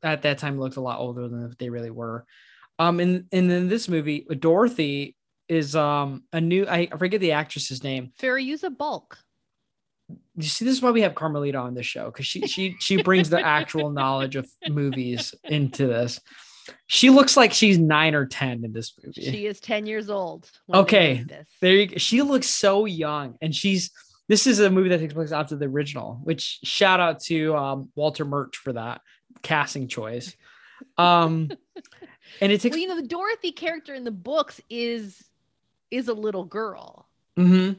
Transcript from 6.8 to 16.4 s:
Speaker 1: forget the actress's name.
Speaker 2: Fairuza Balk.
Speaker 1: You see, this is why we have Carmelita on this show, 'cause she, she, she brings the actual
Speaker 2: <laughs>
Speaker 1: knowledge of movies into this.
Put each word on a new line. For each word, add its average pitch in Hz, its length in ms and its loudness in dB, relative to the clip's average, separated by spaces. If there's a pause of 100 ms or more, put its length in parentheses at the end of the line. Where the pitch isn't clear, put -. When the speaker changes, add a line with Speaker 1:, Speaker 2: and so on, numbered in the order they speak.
Speaker 1:
forget 185 340 -2
the 170 120 2
actress's 147 500 -6
name. 131 360 -8
Speaker 2:
Fairuza 262 560 -4
Balk. 277 440 -10 (1160)
Speaker 1:
You 170 60 -10
see, 156 240 -4
this 262 80 2
is 254 80 -2
why 254 80 4
we 233 120 4
have 180 120 2
Carmelita 143 460 -4
on 123 160 -8
this 120 100 -8
show, 117 240 -8
'cause 135 160 -12
she, 185 220 -6
she, 190 320 -4
she - 240 0
brings 185 260 4
the 165 100 4
actual 151 520 0
Speaker 2:
<laughs> 143 80 -6
Speaker 1:
knowledge 135 360 -2
of 131 140 -6 (180)
movies 131 760 -4
into 143 420 -2
this. 123 340 -2 (680)